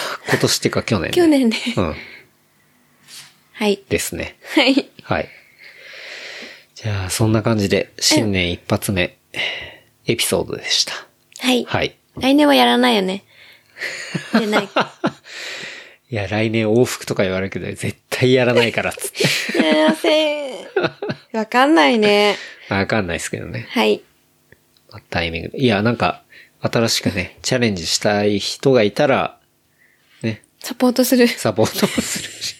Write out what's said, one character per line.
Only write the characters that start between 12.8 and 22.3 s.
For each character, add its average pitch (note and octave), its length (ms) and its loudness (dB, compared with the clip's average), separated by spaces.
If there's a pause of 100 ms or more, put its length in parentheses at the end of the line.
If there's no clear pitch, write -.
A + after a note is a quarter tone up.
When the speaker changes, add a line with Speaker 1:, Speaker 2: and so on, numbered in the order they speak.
Speaker 2:
い A#3 60 2
よ G3 60 2
ね。 F#3+ 220 -4 (520)
Speaker 1:
<laughs> - 560 -10
Speaker 2:
で A3+ 140 2
な G#3 160 0
い。 - 20 -4
Speaker 1:
い - 1500 -8
や、 G2+ 120 -4
来 G#2+ 220 0
年 A2 200 0
往 A#2 180 4
復 - 180 -6
と B2+ 100 -4
か G#2 100 0
言 F#2 80 0
わ F#2 80 -2
れ F#2+ 80 -4
る - 20 -16
け - 80 -8
ど、 F2+ 80 -8
絶 G2+ 320 -8 (100)
対 B2+ 240 2
や B2+ 140 6
ら B2 80 4
な A#2 100 4
い A2 80 0
か - 80 -2
ら F#2 120 0
っ - 40 -10
つ - 120 -10
っ - 20 -14
て。 - 180 -2
Speaker 2:
<laughs> - 0 -
す - 300 -2
い - 40 4
ま D#4 320 4
せ D4 680 -2
ん。 - 40 -16 (680)
わ A3 100 -2
か B3 220 2
ん D#4 80 4
な D4+ 160 4
い A#3+ 80 2
ね。 G#3 380 4 (340)